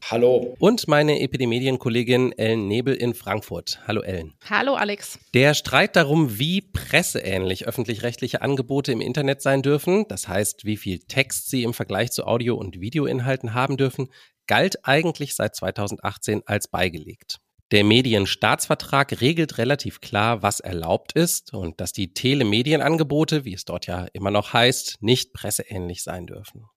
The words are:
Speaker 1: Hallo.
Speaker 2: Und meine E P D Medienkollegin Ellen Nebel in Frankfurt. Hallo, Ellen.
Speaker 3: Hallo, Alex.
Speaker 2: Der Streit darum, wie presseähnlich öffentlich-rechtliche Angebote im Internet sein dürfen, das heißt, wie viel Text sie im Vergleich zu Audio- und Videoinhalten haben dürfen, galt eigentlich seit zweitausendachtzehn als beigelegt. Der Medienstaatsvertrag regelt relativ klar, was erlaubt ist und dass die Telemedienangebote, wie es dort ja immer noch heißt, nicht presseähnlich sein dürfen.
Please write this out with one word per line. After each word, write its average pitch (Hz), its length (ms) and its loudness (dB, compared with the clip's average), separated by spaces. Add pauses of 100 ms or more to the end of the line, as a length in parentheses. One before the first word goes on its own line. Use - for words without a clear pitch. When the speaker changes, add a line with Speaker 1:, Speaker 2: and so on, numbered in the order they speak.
(120)
Speaker 1:
Hallo. 120 480 4
Speaker 2:
Und 220 280 4
meine 147 320 4
E 135 80 0
P - 120 -6
D 123 80 0
Medienkollegin 123 840 2
Ellen 110 340 0
Nebel 120 260 0
in 117 220 -2
Frankfurt. - 720 -6
Hallo, 104 160 -2
Ellen. 85 320 -8 (120)
Speaker 3:
Hallo, 262 280 0
Alex. 208 420 -6 (160)
Speaker 2:
Der 139 220 6
Streit - 400 2
darum, 151 420 4
wie 170 240 0
presseähnlich - 1040 -2
öffentlich-rechtliche 117 760 -4
Angebote 135 480 -2
im 113 100 -2
Internet 139 400 -2
sein 135 220 2
dürfen, 175 460 2
das - 180 -8
heißt, 101 380 -2
wie 104 120 -2
viel 92 220 -6
Text - 500 -4
sie 127 140 -2
im 117 100 -2
Vergleich 110 380 -4
zu - 160 -4
Audio- 117 280 0
und 95 240 -10
Videoinhalten 123 760 -4
haben 131 220 -2
dürfen, 131 320 -2 (360)
galt 143 400 2
eigentlich 147 480 0
seit - 220 -2
zweitausendachtzehn 101 880 -4
als 104 220 -2
beigelegt. 85 720 -6 (320)
Der 104 120 8
Medienstaatsvertrag 113 1400 2
regelt 160 380 0
relativ 117 420 -2
klar, 110 420 0
was 101 200 0
erlaubt 87 500 -2
ist - 420 -2
und 92 280 -8
dass 92 100 -6
die 95 220 -6
Telemedienangebote, 143 1300 2
wie 107 100 -8
es - 120 -12
dort 85 220 -8
ja 90 260 -4
immer 98 180 -2
noch 104 220 0
heißt, 123 480 2
nicht 123 320 0
presseähnlich 90 680 -6
sein 87 260 -10
dürfen. - 360 -18 (140)